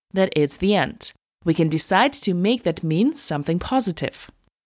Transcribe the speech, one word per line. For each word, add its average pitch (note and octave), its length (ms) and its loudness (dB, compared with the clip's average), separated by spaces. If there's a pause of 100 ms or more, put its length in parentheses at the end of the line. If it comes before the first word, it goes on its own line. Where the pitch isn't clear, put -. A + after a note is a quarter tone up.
(120)
that F#3+ 240 2
it's D3 220 2
the G3 180 2
end. - 360 -4 (320)
We D#3+ 100 2
can D#3+ 140 2
decide F#3+ 440 2
to - 220 -2
make G#3 280 0
that E3 220 -4
mean F3+ 300 0
something D#3+ 440 -2
positive. - 720 -4 (360)